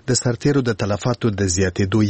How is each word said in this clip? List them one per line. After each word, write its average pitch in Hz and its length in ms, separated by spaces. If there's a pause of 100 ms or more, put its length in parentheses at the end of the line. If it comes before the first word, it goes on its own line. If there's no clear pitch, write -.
د 123 140
سرتیرو 139 460
د 110 140
تلفاتو 113 480
د 95 260
زیاتېدو 98 540